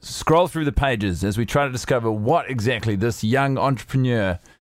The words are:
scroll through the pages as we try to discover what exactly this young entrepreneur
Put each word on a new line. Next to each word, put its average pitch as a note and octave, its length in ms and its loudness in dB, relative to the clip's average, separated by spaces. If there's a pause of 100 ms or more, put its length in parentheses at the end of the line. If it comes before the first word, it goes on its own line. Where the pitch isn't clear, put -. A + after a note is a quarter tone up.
scroll E3 460 2
through D#3 180 -4
the C#3+ 60 0
pages G#2 520 0
as G2+ 160 0
we A#2 60 0
try C#3+ 200 2
to C3 60 -4
discover A#2+ 400 -2
what A2 400 0
exactly A2 440 0
this A2+ 280 -2
young C3 340 2
entrepreneur A#2 800 0 (260)